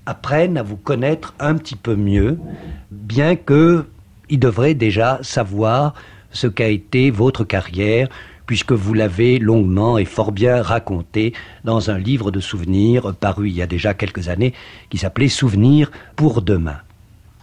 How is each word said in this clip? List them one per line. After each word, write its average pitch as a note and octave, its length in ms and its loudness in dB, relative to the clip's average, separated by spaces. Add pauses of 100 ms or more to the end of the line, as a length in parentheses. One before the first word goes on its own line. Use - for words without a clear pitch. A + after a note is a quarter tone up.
apprennent D#3+ 500 0
à A#2+ 60 -4
vous G#2 140 -10
connaître C#3+ 600 -4
un D3 180 0
petit D3+ 200 -8
peu A2+ 200 -4
mieux, G2+ 440 0 (500)
bien A2+ 460 0
que D#3+ 500 4 (440)
ils C#3+ 100 2
devraient B2 340 2
déjà A2+ 480 0
savoir A#2 720 -2 (380)
ce - 160 -2
qu'a A2+ 220 0
été B2+ 420 2
votre A#2 320 0
carrière, G#2 640 0 (400)
puisque A2+ 240 -2
vous G#2+ 240 0
l'avez A2 420 2
longuement A2 600 2
et F#2 60 0
fort G#2 260 -2
bien A#2+ 320 2
raconté A2 680 -4 (300)
dans A2+ 280 -2
un G2 80 -2
livre G#2+ 320 -2
de G2 80 -4
souvenirs G2 760 0
paru G2+ 360 -2
il F#2 60 -4
y F2 60 -4
a F2 60 -4
déjà F2+ 260 -2
quelques F2+ 360 -6
années, A#2 240 0 (360)
qui - 80 -6
s'appelait « A2+ 300 0
Souvenirs B2+ 640 4 (240)
pour A#2+ 260 2
demain ». E2 360 -2 (640)